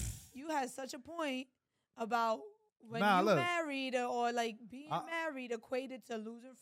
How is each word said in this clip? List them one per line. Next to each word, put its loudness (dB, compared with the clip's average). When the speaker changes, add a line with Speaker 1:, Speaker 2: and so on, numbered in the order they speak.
Speaker 1:
<laughs> -18
Speaker 2:
you -10
had 0
such -10
a -8
point -6
about 2
when -2
Speaker 1:
Nah, 8
Speaker 2:
you 6
Speaker 1:
look. 8
Speaker 2:
married 2
or, 2
or, 2
like, 0
being -14
Speaker 1:
I 0
Speaker 2:
married -4
equated -6
to -6
losing -10